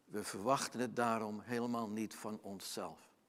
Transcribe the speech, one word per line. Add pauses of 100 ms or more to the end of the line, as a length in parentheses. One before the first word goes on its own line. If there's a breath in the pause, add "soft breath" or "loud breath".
we
verwachten
het
daarom
helemaal
niet
van
onszelf. (200)